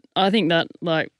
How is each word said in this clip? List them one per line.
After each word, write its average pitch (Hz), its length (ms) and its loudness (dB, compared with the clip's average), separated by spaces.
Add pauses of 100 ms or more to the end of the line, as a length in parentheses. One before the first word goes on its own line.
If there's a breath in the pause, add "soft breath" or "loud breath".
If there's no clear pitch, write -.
(160)
I 190 140 2
think 190 200 2
that, 170 180 0 (140)
like, 160 380 -4